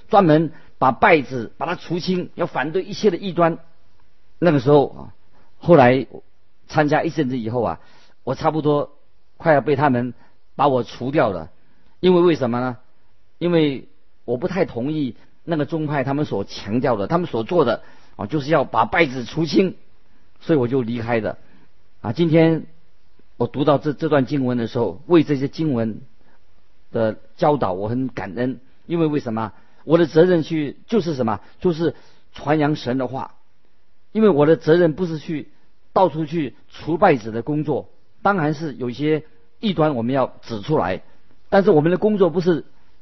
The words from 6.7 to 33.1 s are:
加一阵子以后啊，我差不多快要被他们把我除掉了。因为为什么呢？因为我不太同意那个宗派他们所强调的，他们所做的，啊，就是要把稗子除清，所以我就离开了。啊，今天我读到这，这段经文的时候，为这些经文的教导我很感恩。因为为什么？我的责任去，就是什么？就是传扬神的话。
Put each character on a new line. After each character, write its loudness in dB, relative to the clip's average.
加 2
一 -2
阵 -2
子 -4
以 -4
后 -2
啊， -2
我 -4
差 -2
不 -2
多 0
快 4
要 4
被 0
他 4
们 0
把 4
我 2
除 -8
掉 2
了。 -8
因 6
为 6
为 4
什 -2
么 -2
呢？ -4
因 -2
为 2
我 -2
不 -4
太 0
同 -6
意 -4
那 -4
个 0
宗 -4
派 -2
他 -4
们 -2
所 -4
强 -6
调 0
的， -4
他 0
们 -2
所 -4
做 2
的， 0
啊， -8
就 -4
是 -4
要 4
把 2
稗 2
子 -6
除 -4
清， 2
所 2
以 4
我 2
就 0
离 -4
开 0
了。 -4
啊， -4
今 2
天 4
我 0
读 -2
到 4
这， -2
这 -4
段 2
经 -2
文 -2
的 -2
时 -6
候， -2
为 6
这 -2
些 -2
经 -4
文 -2
的 0
教 2
导 -2
我 -4
很 -2
感 -8
恩。 -4
因 -2
为 2
为 0
什 -6
么？ -4
我 4
的 6
责 6
任 4
去， -4
就 2
是 -2
什 0
么？ -2
就 2
是 0
传 0
扬 2
神 -4
的 -2
话。 -8